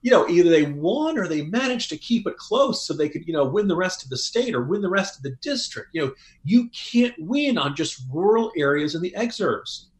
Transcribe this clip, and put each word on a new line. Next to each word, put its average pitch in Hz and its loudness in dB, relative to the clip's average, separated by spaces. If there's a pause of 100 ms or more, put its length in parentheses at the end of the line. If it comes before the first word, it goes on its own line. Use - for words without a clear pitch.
you 247 2
know, 190 6
either 175 6
they 156 8
won 202 -2
or 180 -2
they 151 -2
managed 240 -2
to 151 -8
keep 220 -2
it 180 -6
close 254 0
so 156 -4
they 151 0
could, 151 -8
you 165 -6
know, 143 2
win 196 0
the 170 2
rest 180 -2
of 131 -18
the 131 -8
state 240 -2
or 120 -2
win 180 -2
the 185 -2
rest 190 -2
of 131 -18
the 135 -8
district. - -8
You 160 -2
know, 196 -6 (300)
you 233 4
can't 240 0
win 254 0
on 147 -2
just 143 -6
rural 214 2
areas 147 0
in 165 -4
the 180 -6
exurbs. 202 -4 (140)